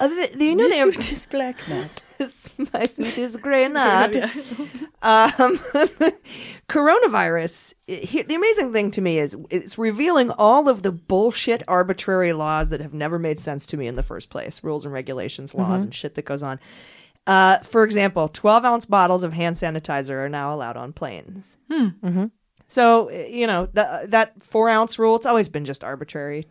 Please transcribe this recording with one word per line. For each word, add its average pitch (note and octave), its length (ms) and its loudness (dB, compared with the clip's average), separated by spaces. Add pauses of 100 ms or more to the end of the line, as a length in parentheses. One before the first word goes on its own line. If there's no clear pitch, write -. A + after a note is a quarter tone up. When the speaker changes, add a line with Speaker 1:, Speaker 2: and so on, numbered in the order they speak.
Speaker 1:
Uh, C4+ 80 2
the, E4+ 280 -2
the, C#4+ 100 0
you D#4+ 80 0
know, G#4+ 120 4
Speaker 2:
Your F4+ 40 4 (200)
Speaker 1:
they - 20 -8
Speaker 2:
suit - 200 -4
is - 140 -12
black, B3+ 300 -4 (120)
not. D3+ 340 -8 (160)
Speaker 1:
<laughs> - 540 -10
My A3 140 -2
suit A#3 320 -6
is A#3+ 180 -6
gray, C4+ 320 2
not. A3 520 4
Speaker 2:
<laughs> G#3 60 -2 (720)
Yeah. A3 380 6
Speaker 1:
Um, C4 200 4
<laughs> - 1080 -2
coronavirus. F#3+ 1080 2 (120)
He, A3+ 360 -6
the D4+ 120 -4
amazing F#4+ 380 0
thing G3+ 200 0
to G3+ 80 -4
me F3 180 0
is D3 180 -2 (140)
it's - 280 -6
revealing A#3+ 540 2
all C4 360 6
of A3 140 2
the F#3+ 100 0
bullshit, G#3+ 760 0
arbitrary F#3 640 0
laws D#3 380 -2
that D3 100 -6
have D3 140 -12
never D#3 240 -4
made D#3+ 220 -4
sense C#3+ 280 -10
to - 80 -8
me C#3 100 -6
in A#2+ 100 -8
the C3 60 -4
first - 280 -10
place. - 320 -12
Rules D3+ 220 -6
and D3 80 -10
regulations, C3 640 -10
laws, F#3+ 140 -2
Speaker 3:
Mm-hmm. F#3 160 0
Speaker 1:
and G#3 100 -10
shit - 200 -10
that D3 100 -8
goes C#3 180 -6
on. C3+ 160 -8 (680)
Uh, F#3+ 320 6
for - 260 2
example, G3 440 0
twelve G#3+ 360 4
ounce A#3 220 0
bottles F3+ 360 4
of E3+ 120 -4
hand E3+ 220 -2
sanitizer D#3 580 -4 (100)
are C#3 40 -6
now C#3+ 260 -6
allowed A#2+ 220 -8
on B2 160 -12
planes. D#3 640 -14 (140)
Speaker 2:
Hmm. C#4+ 180 0 (140)
Speaker 3:
Mm-hmm. F#3 220 -2 (420)
Speaker 1:
So, A#3 440 4
you A#3 360 -4
know, F#3 260 0
the, E3 360 -2
that A3 340 0
four A3 260 2
ounce A3 300 0
rule, A3+ 180 4
it's A3+ 100 -4
always A3+ 220 2
been D3 160 -8
just C#3 200 -10
arbitrary. D3 680 -10